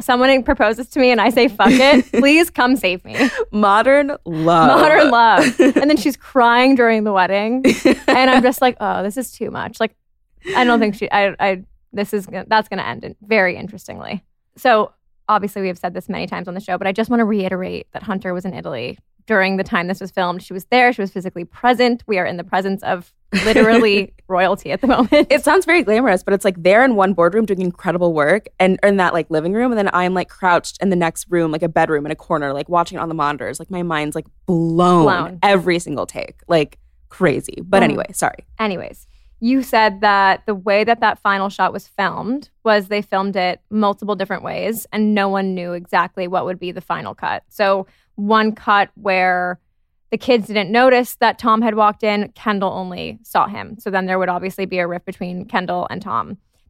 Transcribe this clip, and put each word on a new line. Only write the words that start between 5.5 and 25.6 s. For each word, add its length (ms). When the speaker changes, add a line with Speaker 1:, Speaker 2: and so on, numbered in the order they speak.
Speaker 2:
<laughs> 160
Speaker 1:
And 140
then 80
she's 180
crying 580
during 300
the 80
wedding. 580
Speaker 2:
<laughs> 140
Speaker 1:
And 220
I'm 120
just 200
like, 180
"Oh, 220
this 160
is 140
too 180
much." 300
Like, 140
I 80
don't 160
think 140
she, 180
I, 260
I, 260
this 220
is, 120
gonna, 220
that's 220
gonna 140
end 200
in, 160
very 360
interestingly. 680
So 360
obviously 320
we 80
have 100
said 140
this 160
many 180
times 220
on 60
the 60
show, 180
but 80
I 60
just 180
wanna 160
reiterate 640
that 100
Hunter 300
was 140
in 80
Italy 440
during 300
the 80
time 240
this 120
was 120
filmed. 300
She 100
was 140
there. 260
She 100
was 80
physically 340
present. 640
We 120
are 60
in 120
the 80
presence 400
of 280
literally 760
Speaker 2:
<laughs> 80
Speaker 1:
royalty 420
at 120
the 40
moment. 440
Speaker 2:
It 120
sounds 240